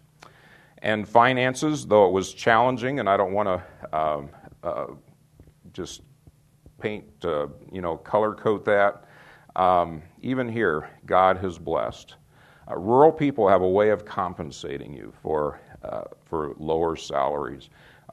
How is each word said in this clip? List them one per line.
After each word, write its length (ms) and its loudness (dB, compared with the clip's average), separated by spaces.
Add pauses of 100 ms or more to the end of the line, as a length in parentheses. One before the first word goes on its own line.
(800)
And 300 -2
finances, 800 2
though 200 8
it 60 2
was 200 -2
challenging, 680 0
and 80 -2
I 80 4
don't 160 0
wanna, 320 -2 (280)
um, 380 -2 (320)
uh, 240 -6 (840)
just 300 -14 (800)
paint, 260 -8 (180)
uh, 240 -4 (240)
you 80 -10
know, 160 -4
color 380 -2
coat 320 -2
that, 380 2 (520)
um, 460 2 (180)
even 280 -4
here, 420 -2 (160)
God 320 4
has 200 -6
blessed. 580 -6 (540)
Uh, 60 -8
rural 340 6
people 380 0
have 140 4
a 60 2
way 200 4
of 160 0
compensating 880 -8
you 200 -16 (100)
for, 360 -2 (240)
uh, 200 -10 (220)
for 340 -6
lower 360 -2
salaries. 760 -4 (420)